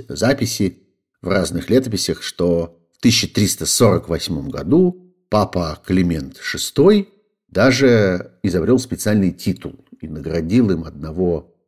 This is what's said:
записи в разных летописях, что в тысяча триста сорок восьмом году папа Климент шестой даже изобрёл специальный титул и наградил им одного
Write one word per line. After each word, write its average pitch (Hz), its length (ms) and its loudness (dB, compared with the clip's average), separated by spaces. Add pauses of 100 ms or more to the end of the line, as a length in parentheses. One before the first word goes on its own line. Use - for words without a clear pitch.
записи - 720 -2 (380)
в 87 80 -6
разных 90 400 -2
летописях, 110 520 0
что 85 600 -2 (160)
в - 40 -16
тысяча 110 320 2
триста 95 320 -2
сорок 101 440 2
восьмом 82 400 -4
году 180 640 0 (140)
папа 87 560 -2
Климент 85 520 0
шестой - 720 2 (380)
даже 117 960 2
изобрёл 98 360 2
специальный 98 520 0
титул - 540 -8 (160)
и 78 60 -10
наградил 82 640 0
им 82 120 -2
одного 78 720 -4 (120)